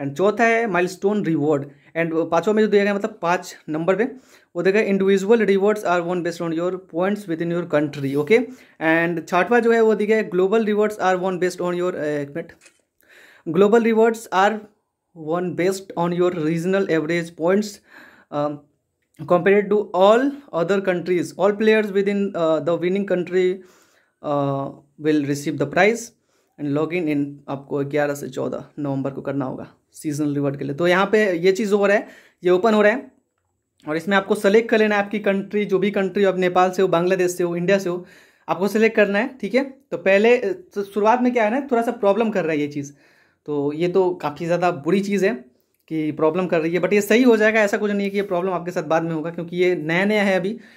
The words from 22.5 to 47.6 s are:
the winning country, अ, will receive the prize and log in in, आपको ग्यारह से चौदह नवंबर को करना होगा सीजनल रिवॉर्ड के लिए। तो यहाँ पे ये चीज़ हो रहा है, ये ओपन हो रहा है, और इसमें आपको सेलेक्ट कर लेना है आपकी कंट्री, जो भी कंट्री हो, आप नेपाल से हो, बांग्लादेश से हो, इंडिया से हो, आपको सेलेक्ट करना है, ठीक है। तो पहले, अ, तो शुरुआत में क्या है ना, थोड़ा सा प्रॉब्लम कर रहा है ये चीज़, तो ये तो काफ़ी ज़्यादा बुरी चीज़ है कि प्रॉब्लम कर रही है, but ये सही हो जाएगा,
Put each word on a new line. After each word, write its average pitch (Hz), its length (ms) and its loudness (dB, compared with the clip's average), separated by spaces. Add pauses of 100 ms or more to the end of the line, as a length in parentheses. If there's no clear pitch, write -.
the 165 180 0
winning 190 300 -2
country, 180 460 0 (680)
अ, 139 420 -2 (380)
will 151 220 2
receive 143 300 -4
the 139 200 -4
prize 214 260 2 (600)
and 147 180 -2
log 156 140 -2
in 165 220 -2
in, 143 200 -4 (140)
आपको 143 360 -6
ग्यारह 143 300 -2
से 143 140 -10
चौदह 139 360 -6 (140)
नवंबर 139 320 -4
को 143 100 -12
करना 139 240 -4
होगा - 240 -10 (240)
सीजनल 147 420 -4
रिवॉर्ड 143 220 -2
के 139 80 -8
लिए। 139 100 -6
तो 175 140 0
यहाँ 185 180 4
पे 208 260 2
ये 175 200 2
चीज़ 202 220 0
हो 202 120 2
रहा 202 100 4
है, 254 120 -2 (360)
ये 180 60 4
ओपन 185 240 4
हो 214 80 4
रहा 208 100 6
है, 269 200 -6 (760)
और 156 80 -2
इसमें 196 200 0
आपको 196 180 2
सेलेक्ट 208 340 2
कर 226 100 2
लेना 214 180 2
है 202 60 0
आपकी 202 160 -4
कंट्री, 202 460 -2
जो 185 140 0
भी 202 120 0
कंट्री 196 340 0
हो, 190 80 2
आप 180 60 -2
नेपाल 180 320 2
से 190 120 0
हो, 185 60 2
बांग्लादेश 175 420 2
से 180 140 -2
हो, 170 120 -4
इंडिया 175 220 2
से 196 100 -4
हो, 175 180 -6 (420)
आपको 175 200 -2
सेलेक्ट 220 280 2
करना 202 220 2
है, 240 220 -4
ठीक 196 140 -8
है। 262 100 2 (260)
तो 170 60 -8
पहले, 202 420 4
अ, 202 140 -2 (220)
तो 202 80 -4
शुरुआत 220 400 2
में 247 100 2
क्या 233 120 2
है 208 60 2
ना, 277 220 -4
थोड़ा 233 100 0
सा 240 80 -2
प्रॉब्लम 214 400 0
कर 185 120 -2
रहा 160 100 -2
है 151 60 -2
ये 147 100 -2
चीज़, 143 240 -10 (540)
तो 147 260 -2
ये 165 160 -2
तो 185 260 2
काफ़ी 156 320 -6
ज़्यादा 175 240 0
बुरी 165 300 -2
चीज़ 196 260 -2
है 214 60 2 (560)
कि 156 240 -4
प्रॉब्लम 156 340 0
कर 170 140 0
रही 170 140 -2
है, 175 60 0
but 180 120 0
ये 208 80 4
सही 214 220 4
हो 240 140 6
जाएगा, 214 240 2